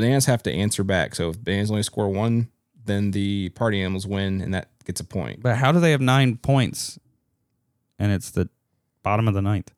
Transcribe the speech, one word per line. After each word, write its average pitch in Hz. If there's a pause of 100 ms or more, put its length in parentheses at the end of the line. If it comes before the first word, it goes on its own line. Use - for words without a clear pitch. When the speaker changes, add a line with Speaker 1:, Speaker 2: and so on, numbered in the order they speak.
Speaker 1:
bananas 131
have 123
to -
answer 101
back. 92
So 85
if 101
bananas 101
only 107
score 104
one, 117 (360)
then 101
the 101
party 104
animals 95
win, 98
and 95
that 92 (160)
gets -
a 82
point. 76
Speaker 2:
But 120
how 131
do 175
they 165
have 135
nine 127
points, - (1000)
and 104
it's 90
the 92 (520)
bottom 107
of 104
the 98
ninth? 101